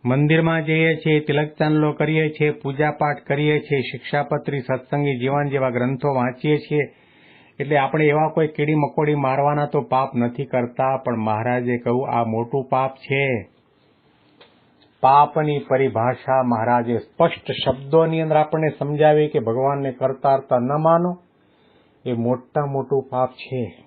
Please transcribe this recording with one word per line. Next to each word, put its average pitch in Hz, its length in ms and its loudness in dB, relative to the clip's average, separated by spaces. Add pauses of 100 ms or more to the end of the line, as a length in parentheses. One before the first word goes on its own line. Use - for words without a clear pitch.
મંદિરમાં 160 600 2
જઈએ 160 320 2
છીએ, 156 240 2
તિલક 151 340 -2
ચાંદલો 151 400 2
કરીએ 156 360 0
છીએ, 151 220 0
પૂજાપાઠ 147 720 -4
કરીએ 151 360 0
છીએ, 143 220 -2
શિક્ષાપત્રી, 143 800 -4
સત્સંગી 139 560 -2
જીવન 139 320 0
જેવા 131 200 0
ગ્રંથો 127 440 -2
વાંચીએ 131 440 0
છીએ, 147 260 -2 (760)
એટલે 143 200 0
આપણે 151 280 2
એવા 151 240 2
કોઈ 156 240 0
કીડી 151 220 0
મકોડી 147 420 0
મારવાના 143 480 0
તો 143 180 0
પાપ 131 300 0
નથી 120 320 -2
કરતા. 127 520 -2
પણ 113 220 -4
મહારાજે 120 580 0
કહ્યું, 123 320 -2
આ 120 160 0
મોટું 117 440 -4
પાપ 131 280 0
છે. 139 240 -2 (1800)
પાપની 143 600 4
પરિભાષા 127 800 0
મહારાજે 120 540 0
સ્પષ્ટ - 560 -2
શબ્દોની 160 680 0
અંદર 156 160 2
આપણને 151 340 0
સમજાવી 151 560 2
કે 151 120 -2
ભગવાનને 131 520 -2
કરતા 135 440 0
હરતા 127 240 0
ન 123 100 -2 (100)
માનો, 165 320 2 (920)
એ 127 140 -2
મોટા 123 500 -2
મોટું 135 400 -2
પાપ 127 280 -2
છે. 127 260 -8 (240)